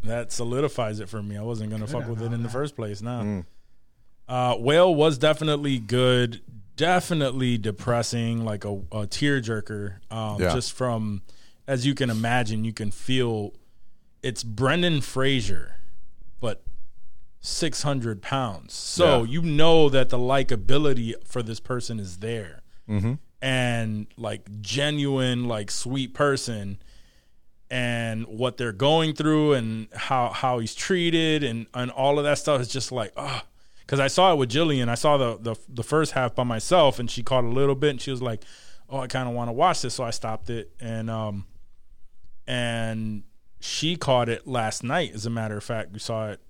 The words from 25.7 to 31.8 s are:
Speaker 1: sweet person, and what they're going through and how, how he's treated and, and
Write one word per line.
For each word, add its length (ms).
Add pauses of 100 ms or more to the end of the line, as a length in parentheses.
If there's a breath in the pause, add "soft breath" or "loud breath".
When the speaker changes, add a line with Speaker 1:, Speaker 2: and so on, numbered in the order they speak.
Speaker 1:
sweet 420
person, 640 (920 soft breath)
and 580
what 300
they're 160
going 400
through 400
and 400
how, 360
how 300
he's 160
treated 680
and, 300
and 180